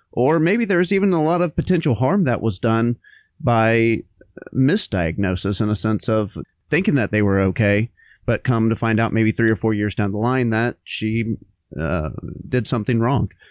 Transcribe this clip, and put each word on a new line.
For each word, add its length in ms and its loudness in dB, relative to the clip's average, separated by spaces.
or 260 2
maybe 260 2
there 140 0
was 140 0
even 200 2
a 100 2
lot 200 2
of 140 -4
potential 400 0
harm 280 2
that 180 0
was 160 -2
done 380 0
by 600 2
misdiagnosis 1040 0
in 80 0
a 60 0
sense 340 -2
of 280 -2
thinking 240 0
that 160 0
they 120 0
were 180 2
okay, 500 2
but 180 -2
come 240 2
to 80 0
find 220 0
out 140 0
maybe 200 2
three 180 2
or 60 2
four 180 0
years 200 -2
down 180 -2
the 60 -4
line 320 0
that 340 -2
she, 520 -4
uh, 320 -2
did 200 -2
something 320 -2
wrong. 300 0